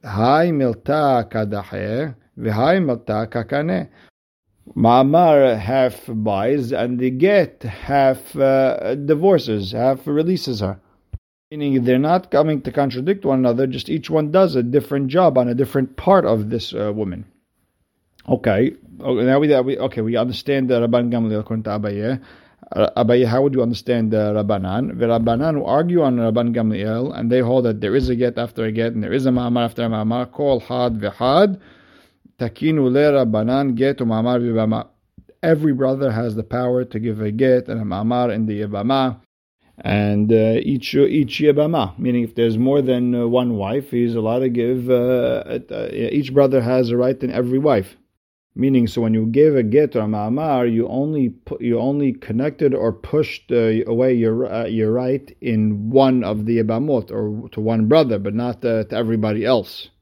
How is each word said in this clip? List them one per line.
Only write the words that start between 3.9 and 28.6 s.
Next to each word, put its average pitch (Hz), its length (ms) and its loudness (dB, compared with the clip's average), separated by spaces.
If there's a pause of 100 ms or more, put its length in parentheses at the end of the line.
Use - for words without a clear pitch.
Ma'amar 135 840 6
half 123 500 0
buys 113 640 -2
and 123 260 -2
the 127 120 0
get 170 520 2
half, 131 720 0
uh, 135 580 2
divorces, 143 800 2
half 131 340 0
releases 147 540 -2
her. 95 200 -4 (680)
Meaning 143 340 0
they're 127 140 4
not 170 320 0
coming 151 320 2
to 127 100 -8
contradict 139 520 -2
one 139 160 2
another, 127 260 2
just 123 220 -8
each 156 220 -6
one 151 200 0
does 185 240 2
a 127 80 0
different 135 460 -2
job 156 300 4
on 123 100 2
a 120 60 -2
different 131 420 -2
part 185 280 4
of 107 260 0
this, 117 220 -6
uh, 104 200 -4
woman. 98 320 -6 (1040)
Okay, 117 460 0 (260)
okay, 127 240 -2
now 131 140 4
we, 147 220 4
we, 127 180 -2
okay, 127 220 -4
we 113 160 -2
understand 127 520 -2
the 120 120 2
Rabban 120 320 2
Gamliel 110 280 -2
according 110 220 -6
to 107 80 -8
Abaye. 107 500 -4 (520)
Uh, - 240 2
Abaye, 120 280 4
how 120 180 2
would 139 120 0
you 127 80 2
understand 117 480 -2
the 107 240 0
Rabbanan? 104 640 -2
The 117 80 0
Rabbanan 117 480 0
who 143 100 -2
argue 165 380 2
on 127 140 2
Rabban 117 360 0
Gamliel, 110 640 -2
and 117 140 -4
they 127 80 4
hold 123 280 2
that 107 140 -2
there 104 140 -2
is 127 140 0
a 123 80 0
get 120 200 -2
after 117 280 -6